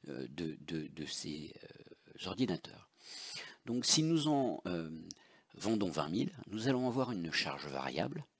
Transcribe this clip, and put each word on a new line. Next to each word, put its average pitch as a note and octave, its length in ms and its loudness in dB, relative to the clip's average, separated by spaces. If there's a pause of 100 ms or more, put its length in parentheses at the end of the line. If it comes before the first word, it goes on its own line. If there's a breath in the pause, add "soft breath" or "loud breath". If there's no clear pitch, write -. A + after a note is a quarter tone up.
euh, B1+ 220 -4
de, D#2+ 260 -4 (100)
de, D#2 200 -2
de D2+ 180 -6
ces, D2+ 480 -6 (100)
euh, - 640 -12
ordinateurs. F#2+ 640 0 (760 loud breath)
Donc A#2+ 200 0
si - 180 8
nous D#3 240 4
en, C3+ 380 4
euh, E2 240 -2 (680 loud breath)
vendons G#2 340 4
vingt D2+ 200 0
mille, B2 240 2 (140)
nous A2 200 -2
allons B2+ 220 4
avoir B2 240 2
une E2 180 -2
charge D2 360 0
variable C#2+ 580 -2 (140)